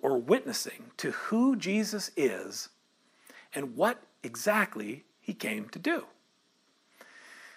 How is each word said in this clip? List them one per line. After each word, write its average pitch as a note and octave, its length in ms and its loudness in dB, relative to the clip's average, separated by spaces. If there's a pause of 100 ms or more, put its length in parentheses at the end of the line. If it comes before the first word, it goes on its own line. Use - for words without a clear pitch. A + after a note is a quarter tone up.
or C3+ 160 4
witnessing - 760 0
to - 140 -4
who B3 460 2
Jesus G3+ 600 -2
is G2+ 540 -2 (840)
and C#3 240 -6
what G#3 240 2 (220)
exactly A#2+ 840 -2 (160)
he - 140 -8
came G#2+ 360 -6
to - 100 -12
do. D4 260 -2 (1500)